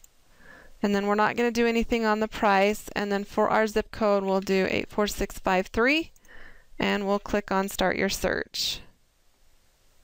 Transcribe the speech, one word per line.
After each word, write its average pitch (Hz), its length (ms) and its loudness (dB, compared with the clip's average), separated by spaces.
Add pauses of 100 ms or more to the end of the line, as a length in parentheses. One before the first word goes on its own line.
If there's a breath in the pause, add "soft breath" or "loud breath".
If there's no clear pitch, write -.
(840 loud breath)
And 202 120 2
then 202 120 0
we're 208 100 2
not 214 200 2
gonna 240 140 2
do 233 160 2
anything 226 380 0
on 214 160 2
the 220 80 -2
price. 202 680 2
And 202 160 -4
then 202 140 -2
for - 260 0
our 220 160 2
zip 214 240 -2
code, 202 340 0
we'll 190 160 2
do 190 300 2
eight - 180 -2
four 208 200 -2
six - 300 -6
five 185 300 0
three. 277 440 0 (640 loud breath)
And 196 280 0
we'll 202 120 2
click - 340 -4
on 196 160 0
Start - 280 0
Your 196 120 0
Search. - 720 -4 (1200)